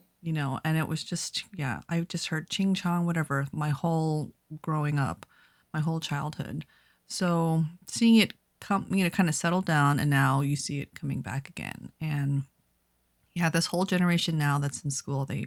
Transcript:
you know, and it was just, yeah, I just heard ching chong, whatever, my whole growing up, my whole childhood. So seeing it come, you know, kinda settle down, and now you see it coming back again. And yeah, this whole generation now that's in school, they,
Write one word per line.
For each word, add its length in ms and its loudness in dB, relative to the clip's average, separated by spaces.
you 100 -4
know, 320 -2
and 140 2
it 80 0
was 160 -4
just, 420 -6
yeah, 320 -2
I 140 0
just 260 -6
heard 200 -4
ching 260 2
chong, 320 0
whatever, 460 0
my 180 -2
whole 600 0
growing 380 0
up, 260 -4
my 60 0
whole 180 0
childhood. 640 -6
So 560 2
seeing 280 6
it 180 4
come, 300 -2
you 140 2
know, 60 0
kinda 220 4
settle 300 0
down, 360 4
and 120 2
now 320 4
you 140 0
see 240 -6
it 140 -12
coming 280 -6
back 260 -8
again. 420 -12
And 440 0
yeah, 160 2
this 160 2
whole 180 0
generation 540 2
now 200 2
that's 260 -4
in 60 -2
school, 360 -4
they, 200 -4